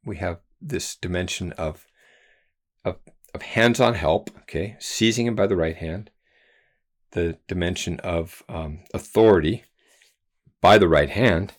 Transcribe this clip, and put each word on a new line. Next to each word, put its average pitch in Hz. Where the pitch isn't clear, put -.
we 98
have 87
this 147
dimension 90
of, 80
of, -
of -
hands-on 117
help, 80
okay, 95
seizing 113
him 113
by 101
the 98
right 82
hand, 82
the 85
dimension 87
of, 85
um, 78
authority 104
by 101
the 95
right 73
hand 98